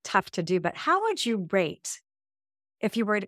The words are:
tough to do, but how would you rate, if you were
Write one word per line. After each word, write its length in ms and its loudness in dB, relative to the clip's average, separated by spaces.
tough 280 0
to 120 -4
do, 180 0
but 160 -2
how 260 2
would 240 -2
you 260 0
rate, 480 -2
if 160 -2
you 80 2
were 240 2